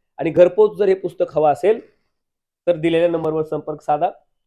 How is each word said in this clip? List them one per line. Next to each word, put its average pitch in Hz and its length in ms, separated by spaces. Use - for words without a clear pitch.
आणि 151 120
घरपोच 180 480
जर 202 100
हे 190 60
पुस्तक 180 300
हवं 151 180
असेल 208 280
तर 175 100
दिलेल्या 165 320
नंबरवर 160 340
संपर्क 151 380
साधा 151 300